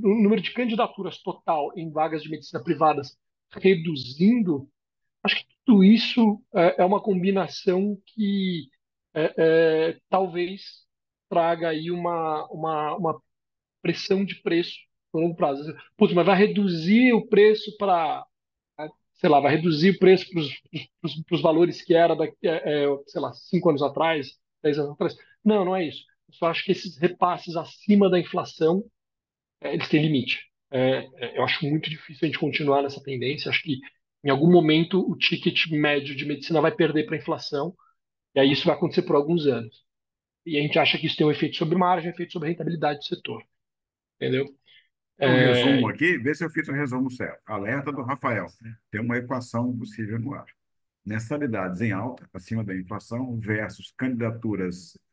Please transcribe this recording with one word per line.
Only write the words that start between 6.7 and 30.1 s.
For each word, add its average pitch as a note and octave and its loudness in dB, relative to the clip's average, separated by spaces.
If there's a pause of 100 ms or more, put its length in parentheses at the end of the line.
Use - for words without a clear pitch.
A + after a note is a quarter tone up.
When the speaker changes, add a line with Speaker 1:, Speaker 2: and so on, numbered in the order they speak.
Speaker 1:
é F3+ 6
uma G3 2
combinação F#3+ -2
que, F#3+ -4 (440)
é, D#3 -2
é, D#3+ 2 (100)
talvez F#3 -4 (440)
traga E3+ 0
aí D#3+ -4
uma, E3 -4
uma, D#3 -4
uma D#3+ -4 (600)
pressão F#3+ -2
de - -8
preço F3 -2 (360)
no D#3+ -2
longo E3+ -2
prazo. C#3+ -2 (340)
Putz, F3+ 4
mas F3 4
vai F#3+ 4
reduzir G3 4
o G#3+ 2
preço G#3+ 4
pra, D#3+ 0 (880)
sei F3+ 0
lá, D3 8
vai C#3 4
reduzir D#3+ 4
o F3+ -2
preço F#3 6
pros, D3+ -6 (400)
pros, D#3 -8
pros D3+ -2
valores D#3+ 2
que F3 0
era E3 6
daqui, D#3 -4 (120)
é, D#3 -2
é, - 2 (200)
sei - -8
lá, C3 -6
cinco F3 -2
anos C#3 0
atrás, D3 -2 (260)
dez D3 0
anos C#3+ -4
atrás. E3 -6 (280)
Não, G#3 2
não F#3 -2
é F#3 -2
isso. - -12 (240)
Eu - -20
só - -2
acho E3 -2
que G3 -2
esses E3+ -4
repasses F3 -2
acima G3 2
da F3+ 4
inflação, E3+ -2 (800)
é, C#3+ -8
eles - -4
têm D3+ 4
limite. D3 -2 (240)